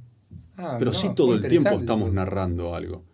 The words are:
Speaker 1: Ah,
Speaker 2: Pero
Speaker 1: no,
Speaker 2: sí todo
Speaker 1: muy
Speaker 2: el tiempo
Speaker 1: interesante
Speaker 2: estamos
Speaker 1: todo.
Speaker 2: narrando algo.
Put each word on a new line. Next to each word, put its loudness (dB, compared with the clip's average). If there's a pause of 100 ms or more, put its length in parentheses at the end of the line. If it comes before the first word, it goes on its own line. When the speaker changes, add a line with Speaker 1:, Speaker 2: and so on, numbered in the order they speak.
(580)
Speaker 1:
Ah, -8
Speaker 2:
Pero 0
Speaker 1:
no, -2
Speaker 2:
sí 0
todo 4
Speaker 1:
muy 4
Speaker 2:
el -2
tiempo 2
Speaker 1:
interesante 4
Speaker 2:
estamos 0
Speaker 1:
todo. 0
Speaker 2:
narrando -2
algo. -10 (100)